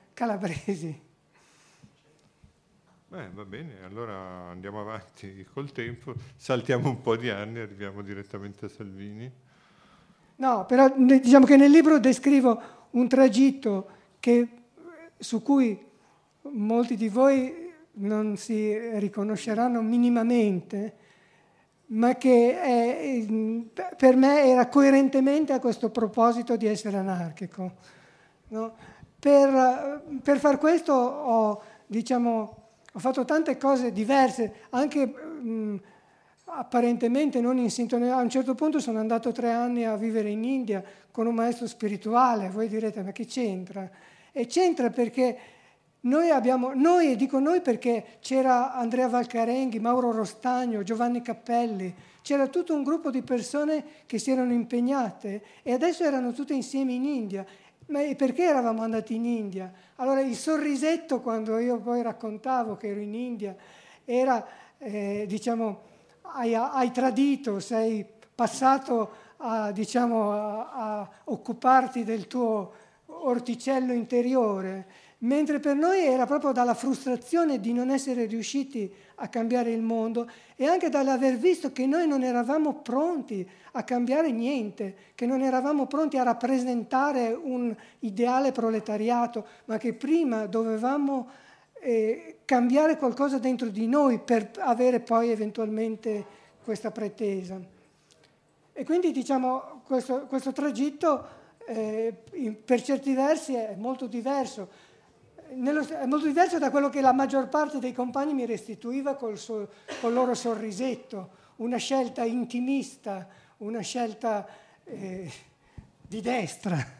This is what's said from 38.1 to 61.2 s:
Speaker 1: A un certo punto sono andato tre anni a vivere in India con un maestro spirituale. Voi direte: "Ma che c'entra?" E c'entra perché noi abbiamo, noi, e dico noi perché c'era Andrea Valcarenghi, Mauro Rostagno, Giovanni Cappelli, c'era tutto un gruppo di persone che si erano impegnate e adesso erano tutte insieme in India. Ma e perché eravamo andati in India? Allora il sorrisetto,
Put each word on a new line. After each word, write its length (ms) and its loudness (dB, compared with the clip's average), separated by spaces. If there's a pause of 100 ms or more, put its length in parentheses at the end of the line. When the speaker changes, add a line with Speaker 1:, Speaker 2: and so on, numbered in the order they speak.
Speaker 1:
A 60 2
un 80 0
certo 240 0
punto 240 0
sono 220 -2
andato 320 -2
tre 180 -2
anni 340 0
a 120 -2
vivere 340 -2
in 140 -4
India 400 -2 (260)
con 160 -2
un 80 0
maestro 320 -2
spirituale. 840 0
Voi 200 -4
direte: 340 -4
"Ma 80 -8
che 160 -10
c'entra?" 640 -6 (400)
E 160 -4
c'entra 440 2
perché 460 0 (640)
noi 280 4
abbiamo, 440 2
noi, 360 4
e 60 2
dico 240 0
noi 200 2
perché 600 -2
c'era 520 2
Andrea 360 -2
Valcarenghi, 720 -2
Mauro 320 2
Rostagno, 720 -4
Giovanni 380 -2
Cappelli, 680 -4 (300)
c'era 240 0
tutto 260 -2
un 120 -2
gruppo 260 -2
di 120 -4
persone 600 -4 (220)
che 140 -4
si 100 -4
erano 220 0
impegnate 880 -2 (220)
e 80 -2
adesso 320 0
erano 260 0
tutte 240 -6
insieme 380 -2
in 120 -4
India. 400 -4 (440)
Ma 140 -2
e 140 -2
perché 260 0
eravamo 400 2
andati 320 -4
in 100 -4
India? 480 -6 (220)
Allora 260 0
il 160 -2
sorrisetto, 840 -2